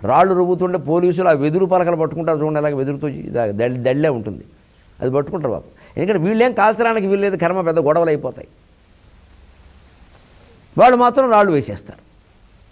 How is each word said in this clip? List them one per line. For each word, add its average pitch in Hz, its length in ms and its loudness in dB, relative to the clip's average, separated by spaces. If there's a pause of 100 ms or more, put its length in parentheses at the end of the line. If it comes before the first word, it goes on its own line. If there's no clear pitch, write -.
రాళ్ళు 165 300 4
రువ్వుతుంటే 180 440 0
పోలీసులు 175 500 0
ఆ 165 40 6
వెదురు 151 340 0
పలకలు 175 300 0
పట్టుకుంటారు 160 440 -2
చూడండి, 156 180 -2
అలాగే 147 160 -2
వెదురుతో 139 340 -4
ఇది - 220 -10
దళ్-, 117 540 -4
దళ్ళే 139 260 0
ఉంటుంది, 107 340 -8 (580)
అది 127 100 -2
పట్టుకుంటారు 143 420 -4
పాపం. - 140 -10 (300)
ఎందుకంటే 185 320 0
వీళ్ళేం 226 240 2
కాల్చడానికి 220 540 0
వీలు 202 140 0
లేదు, 196 140 -2
కర్మ 180 260 -2
పెద్ద 165 180 0
గొడవలు 160 300 2
అయిపోతాయి. 143 380 -4 (2250)
వాళ్ళు 247 200 8
మాత్రం 247 340 2
రాళ్ళు 208 200 4
వేసేస్తారు. - 540 -6 (680)